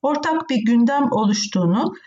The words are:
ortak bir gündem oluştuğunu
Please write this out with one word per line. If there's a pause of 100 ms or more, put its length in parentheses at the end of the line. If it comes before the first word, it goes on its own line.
ortak
bir
gündem
oluştuğunu (140)